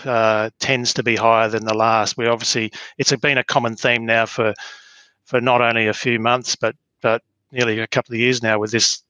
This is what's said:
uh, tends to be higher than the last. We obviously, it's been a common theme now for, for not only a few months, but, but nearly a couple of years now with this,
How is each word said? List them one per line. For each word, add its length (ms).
uh, 460
tends 340
to 80
be 140
higher 320
than 160
the 100
last. 420
We 120
obviously, 420
it's 200
been 220
a 40
common 320
theme 320
now 180
for, 300
for 160
not 200
only 280
a 60
few 260
months, 340
but, 220
but 240
nearly 300
a 80
couple 260
of 60
years 240
now 160
with 100
this, 400